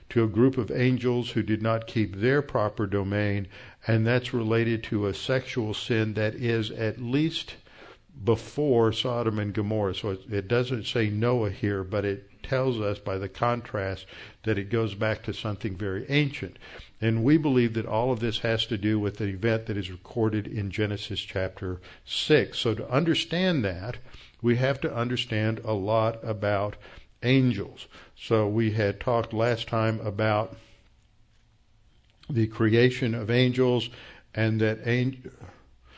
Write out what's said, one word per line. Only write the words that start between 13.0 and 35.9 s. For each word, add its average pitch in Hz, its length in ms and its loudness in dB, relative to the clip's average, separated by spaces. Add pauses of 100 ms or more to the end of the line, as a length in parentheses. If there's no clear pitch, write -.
the 98 140 -4
contrast 110 760 -2 (400)
that 107 140 2
it 98 100 -4
goes 110 260 0
back 110 280 -2
to 104 100 -4
something 104 420 -6
very 95 360 -4
ancient. 143 480 0 (420)
And 113 240 2
we 156 140 8
believe 127 340 4
that 110 140 -2
all 120 260 0
of 110 80 -2
this 113 200 -2
has 113 260 0
to 113 100 -2
do 104 240 2
with 101 160 -2
the 110 80 -4
event 110 420 0
that 104 120 -4
is 95 120 -4
recorded 107 560 -2
in 101 240 -4
Genesis 101 500 -2
chapter 92 600 -4 (240)
six. - 540 2
So 113 160 0
to 104 160 -6
understand 160 760 0
that, 95 320 -6 (460)
we 117 140 4
have 131 260 0
to 160 120 -2
understand 113 680 -2
a 110 80 -2
lot 110 500 2
about 104 540 0 (460)
angels. 123 640 2 (300)
So 110 300 2
we 107 260 2
had 104 280 0
talked 117 320 0
last 113 360 0
time 110 320 0
about 110 560 0 (1700)
the 113 200 2
creation 113 640 4
of 113 160 -4
angels, 123 580 4 (460)
and 110 260 2
that 110 240 0
ang-, 123 460 -2 (680)